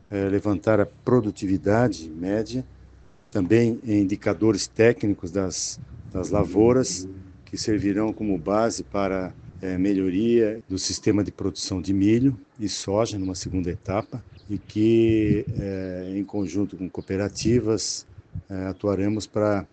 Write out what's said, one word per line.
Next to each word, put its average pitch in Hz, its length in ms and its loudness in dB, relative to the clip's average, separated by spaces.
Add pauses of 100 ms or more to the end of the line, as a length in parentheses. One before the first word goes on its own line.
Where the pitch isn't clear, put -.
(100)
é 98 160 -2
levantar 101 540 2
a 98 60 2
produtividade 104 1200 0
média, 107 560 -4 (680)
também 113 540 4
em 107 160 2
indicadores 101 680 2
técnicos 110 640 2
das, 92 480 -4 (320)
das 87 200 -4
lavouras, 104 760 4 (380)
que - 140 -10
servirão 104 560 0
como 101 240 -2
base 98 440 0
para, 95 520 -4 (260)
é, 92 160 -4
melhoria 104 880 2
do 92 120 -4
sistema 101 440 0
de - 80 -4
produção 95 520 -6
de 95 100 -2
milho 113 420 4 (240)
e 107 80 -4
soja 104 520 -2
numa 92 160 -4
segunda 90 360 -4
etapa, 98 540 -6 (240)
e 101 100 -4
que, 110 840 2 (140)
é, 95 560 -6
em 101 100 -4
conjunto 95 520 -4
com 90 120 -8
cooperativas, 104 1160 -2 (420)
é, 92 180 -6
atuaremos 101 600 -2
para 104 460 0